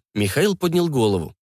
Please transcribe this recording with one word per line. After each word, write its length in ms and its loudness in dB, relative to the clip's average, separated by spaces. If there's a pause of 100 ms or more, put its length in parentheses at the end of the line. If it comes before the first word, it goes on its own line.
(140)
Михаил 420 0
поднял 320 0
голову. 540 0